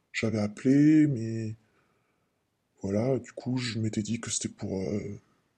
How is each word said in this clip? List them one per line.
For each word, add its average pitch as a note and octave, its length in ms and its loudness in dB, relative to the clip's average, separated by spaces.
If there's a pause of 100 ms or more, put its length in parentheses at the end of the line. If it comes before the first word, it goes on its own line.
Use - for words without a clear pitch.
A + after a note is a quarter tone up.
(140)
j'avais A2 240 -2
appelé, C#3+ 720 4
mais A2+ 480 -4 (1300)
voilà, A2 340 0
du - 140 -10
coup, B2+ 260 -4
je A#2 220 -4
m'étais A2 240 -2
dit A2+ 180 -4
que - 80 -10
c'était - 180 -4
pour, G2 320 -6
euh, G2+ 400 -6 (380)